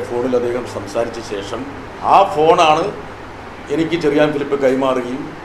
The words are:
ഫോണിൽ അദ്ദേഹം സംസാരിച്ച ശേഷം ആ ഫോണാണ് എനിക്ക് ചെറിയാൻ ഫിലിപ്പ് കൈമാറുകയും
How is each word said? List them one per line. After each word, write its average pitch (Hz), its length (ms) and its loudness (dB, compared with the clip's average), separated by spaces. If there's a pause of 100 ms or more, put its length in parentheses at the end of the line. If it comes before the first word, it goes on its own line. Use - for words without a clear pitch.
ഫോണിൽ 123 320 -2
അദ്ദേഹം 120 260 -2 (100)
സംസാരിച്ച 117 440 -4 (140)
ശേഷം 104 280 -8 (520)
ആ 165 40 8 (160)
ഫോണാണ് 160 500 6 (920)
എനിക്ക് 160 300 0
ചെറിയാൻ 151 300 4
ഫിലിപ്പ് 139 300 -2
കൈമാറുകയും 131 600 0 (200)